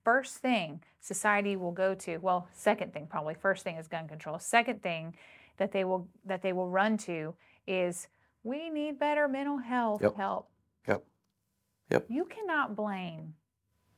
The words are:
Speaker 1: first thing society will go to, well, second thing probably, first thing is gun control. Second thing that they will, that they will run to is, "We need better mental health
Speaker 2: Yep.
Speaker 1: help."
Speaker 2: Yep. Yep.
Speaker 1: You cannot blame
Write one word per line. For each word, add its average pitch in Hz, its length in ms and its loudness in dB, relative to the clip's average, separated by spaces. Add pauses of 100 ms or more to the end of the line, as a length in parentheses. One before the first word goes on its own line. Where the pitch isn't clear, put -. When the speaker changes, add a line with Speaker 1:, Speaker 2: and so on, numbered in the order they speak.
Speaker 1:
first 262 340 4
thing 185 440 0 (200)
society 202 540 2
will 180 160 -2
go 190 240 2
to, 175 200 -6
well, 180 380 0
second - 400 0
thing 156 120 -8
probably, 156 280 -4
first 190 280 2
thing 170 140 -4
is 160 120 -10
gun 160 200 -6
control. 156 300 -8
Second 233 440 2
thing 165 320 -4 (440)
that 196 140 0
they 190 120 2
will, 185 240 0 (160)
that 190 160 -4
they 185 140 0
will 180 160 0
run 208 260 4
to 165 380 -4 (320)
is, 180 420 0 (340)
"We 302 280 -6
need 302 280 -4
better 294 300 2
mental 277 300 -2
health 233 440 0
Speaker 2:
Yep. 208 140 4
Speaker 1:
help." 196 320 -4 (400)
Speaker 2:
Yep. - 160 2 (840)
Yep. - 180 4
Speaker 1:
You 277 160 -2
cannot 320 500 -2
blame 180 600 -6 (640)